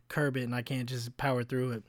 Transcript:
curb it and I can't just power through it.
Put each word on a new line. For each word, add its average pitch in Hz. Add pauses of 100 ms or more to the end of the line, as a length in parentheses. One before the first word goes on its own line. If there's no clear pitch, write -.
curb 143
it 131
and 120
I 123
can't 127
just 123
power 131
through 127
it. 113